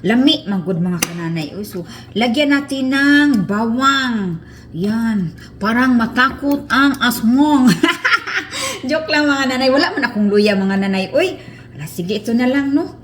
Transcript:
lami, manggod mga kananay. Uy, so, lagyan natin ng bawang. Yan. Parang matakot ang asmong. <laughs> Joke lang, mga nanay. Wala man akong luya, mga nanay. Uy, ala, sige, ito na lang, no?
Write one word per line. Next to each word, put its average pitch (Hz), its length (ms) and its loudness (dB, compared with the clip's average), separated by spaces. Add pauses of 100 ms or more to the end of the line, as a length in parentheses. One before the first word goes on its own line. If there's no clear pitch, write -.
lami, 262 400 2
manggod 180 320 -2
mga 175 240 -2
kananay. 165 560 -6
Uy, 208 80 -10
so, 180 160 -10 (320)
lagyan 254 400 0
natin 269 400 -2
ng 285 560 4
bawang. 233 880 0 (400)
Yan. 208 560 -2 (240)
Parang 240 400 2
matakot 277 720 0
ang 269 320 2
asmong. 247 720 4 (520)
<laughs> 466 640 -8
Joke 311 200 -2
lang, 302 160 2
mga 269 320 0
nanay. 262 160 2
Wala 294 160 2
man 254 160 -2
akong 208 240 0
luya, 208 240 4
mga 196 320 0
nanay. 190 240 -2
Uy, 330 320 0 (320)
ala, 151 160 -12
sige, 196 320 -6
ito - 80 -6
na 240 160 0
lang, 277 320 0
no? 349 160 -2 (100)